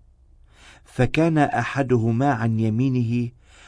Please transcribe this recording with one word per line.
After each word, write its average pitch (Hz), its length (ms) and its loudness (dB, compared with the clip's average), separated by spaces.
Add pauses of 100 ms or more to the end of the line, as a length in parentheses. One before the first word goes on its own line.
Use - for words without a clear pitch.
(840)
فكان 156 520 0
أحدهما 123 960 0
عن 113 280 -2
يمينه 120 720 -2 (360)